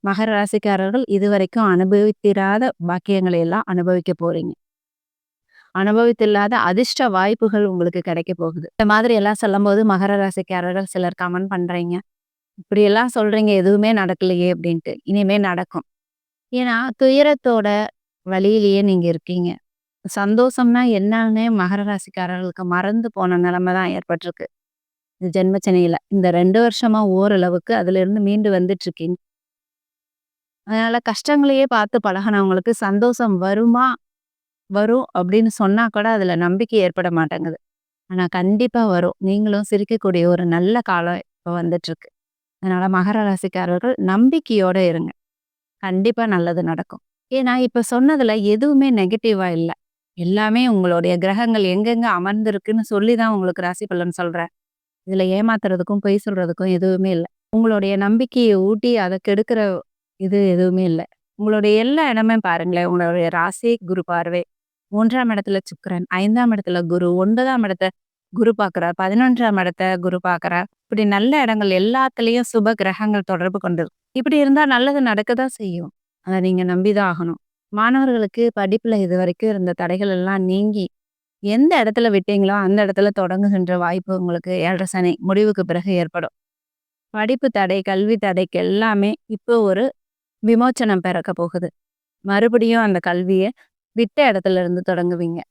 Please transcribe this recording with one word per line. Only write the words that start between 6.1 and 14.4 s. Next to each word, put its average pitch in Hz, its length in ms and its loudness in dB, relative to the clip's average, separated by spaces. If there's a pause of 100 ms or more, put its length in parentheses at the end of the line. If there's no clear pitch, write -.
அதிர்ஷ்ட 214 520 0
வாய்ப்புகள் 208 560 0
உங்களுக்கு 175 360 -2
கிடைக்க 170 320 -6
போகுது. 170 340 -8
இந்த - 180 -2
மாதிரி 220 280 2
எல்லாம் 208 260 0
சொல்லும் 202 240 0
போது 202 220 2
மகர 196 320 2
ராசிக்காரர்கள் 185 680 -4
சிலர் 180 300 -4
கமெண்ட் 180 320 -4
பண்றீங்க, 175 460 -2 (600)
"இப்படி 202 240 0
எல்லாம் 220 320 2
சொல்றீங்க, 214 400 2
எதுவுமே 202 400 4
நடக்கலையே" 185 580 0